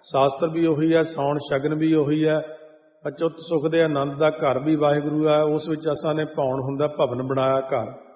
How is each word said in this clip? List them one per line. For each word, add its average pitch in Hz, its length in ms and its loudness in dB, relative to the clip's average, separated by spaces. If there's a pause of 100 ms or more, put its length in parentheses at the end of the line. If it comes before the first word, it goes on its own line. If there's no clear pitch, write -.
ਸ਼ਾਸਤਰ 139 460 0
ਵੀ 165 180 0
ਉਹੀ 160 280 2
ਹੈ, 165 80 6
ਸੌਣ 147 360 -2
ਸ਼ਗਨ 143 360 -2
ਵੀ 160 200 2
ਉਹੀ 156 340 2
ਹੈ। 151 140 0 (640)
ਅਚੁੱਤ 160 300 -4
ਸੁਖ 160 300 -2
ਦੇ 165 140 2
ਆਨੰਦ 143 320 0
ਦਾ 156 160 2
ਘਰ 156 280 0
ਵੀ 151 180 0
ਵਾਹਿਗੁਰੂ 147 520 0
ਹੈ, 151 140 4
ਉਸ 151 260 0
ਵਿੱਚ 156 200 -2
ਅਸਾਂ 151 260 -2
ਨੇ 156 100 -2
ਭਾਉਣ 135 380 -2
ਹੁੰਦਾ 139 240 -2
ਭਵਨ 139 360 -2
ਬਣਾਇਆ 135 380 0
ਘਰ। 117 320 -4 (240)